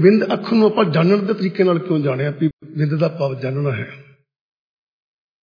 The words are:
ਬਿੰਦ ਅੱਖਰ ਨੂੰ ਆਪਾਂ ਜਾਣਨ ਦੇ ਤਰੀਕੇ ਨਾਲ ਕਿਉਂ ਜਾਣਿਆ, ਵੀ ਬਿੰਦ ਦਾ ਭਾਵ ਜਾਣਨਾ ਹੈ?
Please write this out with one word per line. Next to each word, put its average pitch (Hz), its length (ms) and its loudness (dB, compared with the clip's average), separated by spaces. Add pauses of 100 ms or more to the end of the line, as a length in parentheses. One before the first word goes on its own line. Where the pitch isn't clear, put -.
ਬਿੰਦ 208 220 6
ਅੱਖਰ 226 280 -4
ਨੂੰ 220 140 4
ਆਪਾਂ 214 180 2
ਜਾਣਨ 180 420 2
ਦੇ 220 80 0
ਤਰੀਕੇ 190 300 0
ਨਾਲ 175 140 2
ਕਿਉਂ 156 220 -2
ਜਾਣਿਆ, 139 300 -2
ਵੀ 156 180 -2
ਬਿੰਦ 151 460 -6
ਦਾ 160 140 0
ਭਾਵ 139 320 -6
ਜਾਣਨਾ 131 360 -4
ਹੈ? - 280 -12 (1400)